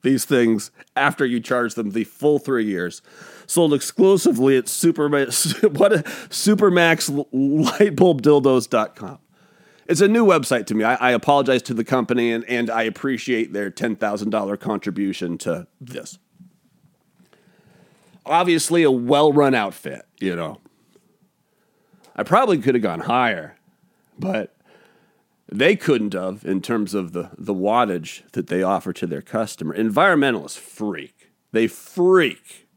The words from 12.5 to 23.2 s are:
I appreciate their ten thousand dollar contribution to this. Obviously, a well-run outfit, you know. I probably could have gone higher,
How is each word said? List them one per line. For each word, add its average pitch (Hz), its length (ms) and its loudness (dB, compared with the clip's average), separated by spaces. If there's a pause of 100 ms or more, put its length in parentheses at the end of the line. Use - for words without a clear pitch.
I 113 140 -2
appreciate 117 680 -4
their 98 180 -6
ten 110 240 -6
thousand 104 360 -4
dollar 101 260 -4
contribution 95 840 -6
to 85 280 -6 (140)
this. - 380 -16 (2000)
Obviously, 165 560 2
a 147 80 6
well-run 139 640 4
outfit, 95 480 -6 (180)
you 92 160 -4
know. 85 240 -8 (1500)
I 110 80 -6
probably 202 360 2
could 123 160 0
have 120 80 0
gone 85 180 -4
higher, 110 560 -2 (600)